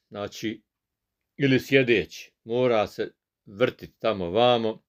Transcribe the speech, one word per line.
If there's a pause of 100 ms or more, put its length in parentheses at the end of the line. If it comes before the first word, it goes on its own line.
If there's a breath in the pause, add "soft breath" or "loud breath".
znači, (760)
ili
sjedeći. (120)
Mora
se (320)
vrtiti
tamo
vamo.